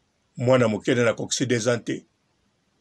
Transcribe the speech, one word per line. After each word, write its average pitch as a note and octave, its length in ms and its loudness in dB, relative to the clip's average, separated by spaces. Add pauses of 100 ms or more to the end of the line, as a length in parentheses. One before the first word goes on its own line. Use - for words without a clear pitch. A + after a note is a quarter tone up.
(380)
Mwana B2 300 4
moke G#2+ 220 -4
na A#2+ 240 2
kokisi C3 340 -4
des A#2+ 220 0
ans A#2+ 100 0
te. - 240 -10 (760)